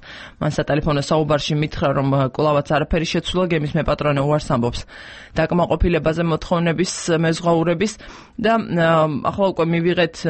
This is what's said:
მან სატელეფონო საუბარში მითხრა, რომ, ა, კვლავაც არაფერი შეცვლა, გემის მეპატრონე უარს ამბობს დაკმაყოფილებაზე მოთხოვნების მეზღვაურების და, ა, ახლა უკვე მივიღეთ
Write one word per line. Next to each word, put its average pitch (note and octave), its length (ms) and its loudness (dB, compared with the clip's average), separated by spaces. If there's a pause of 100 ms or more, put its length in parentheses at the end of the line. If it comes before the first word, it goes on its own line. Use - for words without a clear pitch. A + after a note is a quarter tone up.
(340)
მან - 180 -2
სატელეფონო D3 500 0
საუბარში D#3 540 0
მითხრა, D3+ 360 -2
რომ, C#3 180 0
ა, C#3 180 2
კვლავაც D3 400 0
არაფერი D#3 400 0
შეცვლა, F3+ 380 -2
გემის D#3 280 -2
მეპატრონე D3 480 0
უარს D3+ 280 0
ამბობს A#2+ 320 0 (500)
დაკმაყოფილებაზე D#3+ 920 2
მოთხოვნების E3+ 680 0 (200)
მეზღვაურების E3 800 2 (400)
და, A3+ 200 0
ა, E3+ 360 2 (320)
ახლა G3 260 0
უკვე E3 180 0
მივიღეთ E3+ 500 0 (140)